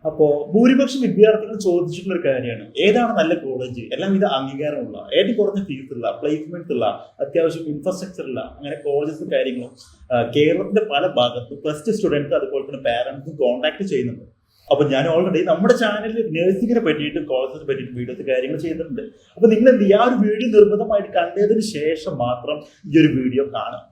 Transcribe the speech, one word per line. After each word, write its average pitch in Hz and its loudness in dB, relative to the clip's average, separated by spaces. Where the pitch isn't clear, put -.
അപ്പോ 151 2
ഭൂരിപക്ഷം 262 4
വിദ്യാർത്ഥികൾ 214 4
ചോദിച്ചിട്ടുള്ള 180 -2
ഒരു 147 -2
കാര്യമാണ്, 120 -4
ഏതാണ് 226 2
നല്ല 165 2
കോളേജ്, 127 -8
എല്ലാവിധ 190 0
അംഗീകാരമുള്ള, 135 -6
ഏറ്റവും 202 2
കുറഞ്ഞ 196 0
ഫീസ് 131 -10
ഉള്ള, 117 -6
പ്ലേസ്മെന്റ്സ് 156 -6
ഉള്ള, 113 0
അത്യാവശ്യം 160 0
ഇൻഫ്രാസ്ട്രക്ചർ 185 -8
ഉള്ള 113 -6
അങ്ങനെ 143 -10
കോളേജസും 147 -4
കാര്യങ്ങളും, 123 -4
ആ, 120 2
കേരളത്തിന്റെ 190 2
പല 160 0
ഭാഗത്തും 123 -2
പ്ലസ് 151 -6
ടു 214 0
സ്റ്റുഡൻസ് 147 0
അതുപോലെ 139 -2
തന്നെ 131 -12
പാരന്റ്സും 135 -4
കോൺടാക്ട് 123 0
ചെയ്യുന്നുണ്ട്. - -6
അപ്പൊ 143 4
ഞാൻ 135 2
already 170 2
നമ്മുടെ 196 4
ചാനലിൽ 220 -2
നഴ്സിങ്ങിനെ 196 2
പറ്റിയിട്ടും 147 -2
കോളേജിനെ 131 -4
പറ്റിയിട്ടും 123 -6
വീഡിയോസ് 123 -10
കാര്യങ്ങൾ 131 -2
ചെയ്തിട്ടുണ്ട്. 160 -6
അപ്പൊ 190 4
നിങ്ങൾ 226 6
എന്ത് 208 4
ചെയ്യുക, 196 6
ആ 254 4
ഒരു 240 0
വീഡിയോ 220 0
നിർബന്ധമായിട്ട് 208 4
കണ്ടതിന് 202 0
ശേഷം 156 -2
മാത്രം 123 -4
ഈ 143 -4
ഒരു 156 8
വീഡിയോ 127 0
കാണുക. 110 -8